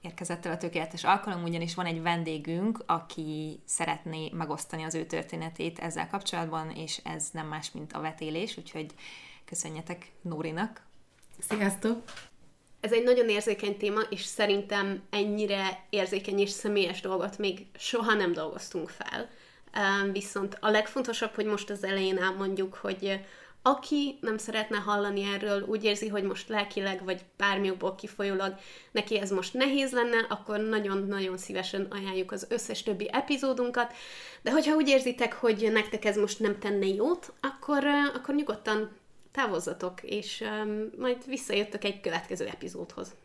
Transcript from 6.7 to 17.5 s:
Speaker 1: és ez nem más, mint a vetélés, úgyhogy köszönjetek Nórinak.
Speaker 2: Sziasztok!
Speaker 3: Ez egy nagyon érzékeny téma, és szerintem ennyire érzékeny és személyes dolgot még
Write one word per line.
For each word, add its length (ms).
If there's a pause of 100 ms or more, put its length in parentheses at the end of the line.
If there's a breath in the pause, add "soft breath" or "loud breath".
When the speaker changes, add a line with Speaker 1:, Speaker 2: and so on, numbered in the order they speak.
Speaker 1:
és 320
ez 280
nem 160
más, 240
mint 220
a 80
vetélés, 560
úgyhogy 360 (520 loud breath)
köszönjetek 680 (100)
Nórinak. 640 (540)
Speaker 2:
Sziasztok! 640 (800)
Speaker 3:
Ez 80
egy 120
nagyon 260
érzékeny 480
téma, 220 (100)
és 140
szerintem 840
ennyire 800
érzékeny 500
és 100
személyes 520
dolgot 360
még 280 (120)